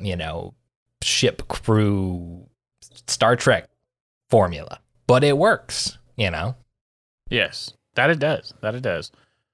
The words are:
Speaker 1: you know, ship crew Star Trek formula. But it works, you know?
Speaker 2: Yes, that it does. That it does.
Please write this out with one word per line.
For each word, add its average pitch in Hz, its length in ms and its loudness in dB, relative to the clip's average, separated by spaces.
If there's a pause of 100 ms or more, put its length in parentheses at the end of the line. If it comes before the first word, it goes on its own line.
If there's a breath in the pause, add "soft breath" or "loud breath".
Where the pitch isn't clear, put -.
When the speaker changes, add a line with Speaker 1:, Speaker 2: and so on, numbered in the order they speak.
Speaker 1:
you 95 140 -4
know, 85 380 -8 (480)
ship - 460 -2
crew 95 960 -2 (640)
Star 117 280 2
Trek 117 320 2 (600)
formula. 87 500 2 (280)
But 127 160 6
it 143 140 4
works, - 600 0 (200)
you 104 120 0
know? 87 260 -6 (720)
Speaker 2:
Yes, - 440 -4 (220)
that 131 140 2
it 165 100 0
does. 143 420 -4
That 107 140 -6
it 127 60 -10
does. 85 300 -6 (420)